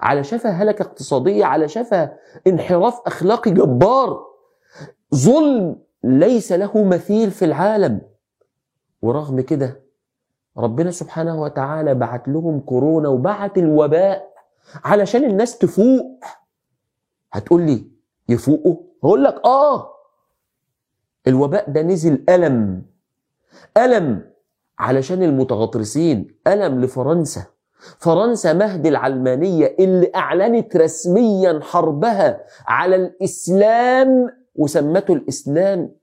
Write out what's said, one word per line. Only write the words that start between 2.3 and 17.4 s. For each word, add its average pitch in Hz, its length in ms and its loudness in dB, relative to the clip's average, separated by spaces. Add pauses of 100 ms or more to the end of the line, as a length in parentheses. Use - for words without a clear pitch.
انحراف 180 600 0
أخلاقي 214 440 -2
جبار، 196 720 2 (920)
ظلم 233 640 2 (280)
ليس 190 480 2
له 202 320 0
مثيل 196 460 0
في 196 140 -4
العالم. 165 560 0 (1000)
ورغم 131 380 -4
كده 131 400 -4 (760)
ربنا 120 340 -4
سبحانه 165 520 -8
وتعالى 147 520 -4
بعت 120 340 -6
لهم 156 320 -4
كورونا 147 480 0
وبعت 196 500 -2
الوباء 165 760 2 (480)
علشان 208 400 2
الناس 226 340 0
تفوق. 233 680 2 (1080)
هتقول 170 300 0